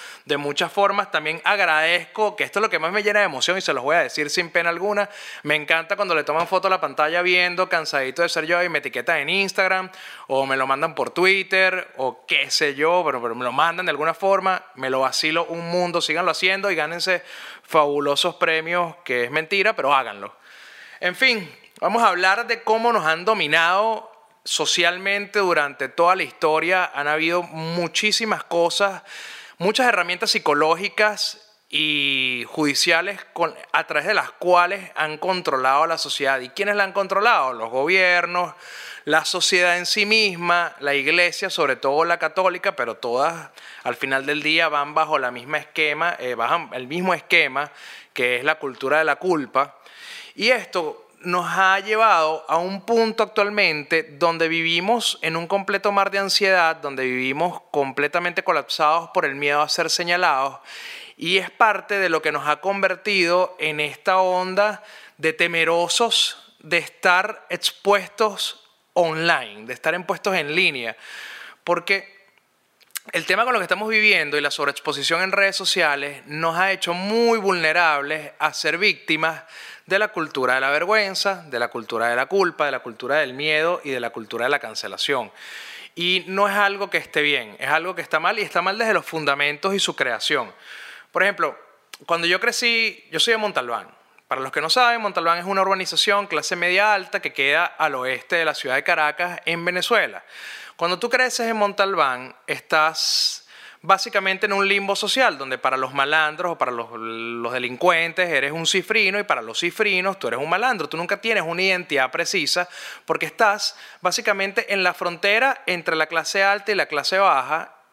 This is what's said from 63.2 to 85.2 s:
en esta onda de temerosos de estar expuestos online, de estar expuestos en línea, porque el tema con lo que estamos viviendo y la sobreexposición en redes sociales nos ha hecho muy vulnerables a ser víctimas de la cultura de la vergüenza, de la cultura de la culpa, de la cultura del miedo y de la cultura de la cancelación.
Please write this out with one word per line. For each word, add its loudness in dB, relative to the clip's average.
en -2
esta 0
onda 0
de 0
temerosos 0
de -2
estar 0
expuestos -2
online, 0
de -8
estar -2
expuestos -4
en -2
línea, 0
porque -2
el -2
tema 2
con 0
lo 2
que -2
estamos -2
viviendo 4
y 2
la 0
sobreexposición -2
en 0
redes 2
sociales 0
nos -2
ha 2
hecho -2
muy 2
vulnerables 2
a 0
ser -2
víctimas 0
de 0
la 2
cultura -2
de 2
la 0
vergüenza, 0
de -6
la 0
cultura -2
de 0
la 0
culpa, 0
de 0
la -6
cultura -4
del 0
miedo 0
y -6
de -2
la -4
cultura -6
de 2
la 0
cancelación. -4